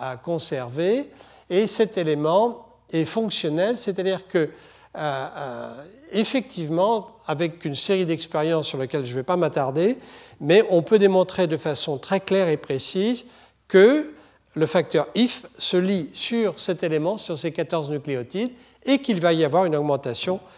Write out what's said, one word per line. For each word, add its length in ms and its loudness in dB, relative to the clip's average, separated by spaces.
euh, 140 -8
conservé. 920 -4
Et 180 2
cet 300 0
élément 720 0
est 140 0
fonctionnel, 720 -2
c'est-à-dire 500 -4
que, 100 0
euh, 100 0
euh, 880 -8
effectivement, 1120 -2
avec 380 -4
une 100 -4
série 320 0
d'expériences 600 -2
sur 120 -6
lesquelles 260 -4
je 80 -8
ne 40 -4
vais 60 -4
pas 140 0
m'attarder, 640 0
mais 300 6
on 120 4
peut 160 4
démontrer 480 4
de 100 -2
façon 420 -4
très 220 -2
claire 280 2
et 80 2
précise 720 -2
que 420 8
le 120 0
facteur 480 0
if 320 0
se 200 -2
lie 360 0
sur 460 -2
cet 240 -4
élément, 360 -2
sur 200 -8
ces 140 -4
quatorze 380 -4
nucléotides, 600 -4
et 140 4
qu'il 220 -2
va 120 4
y 120 2
avoir 220 2
une 100 0
augmentation 640 -2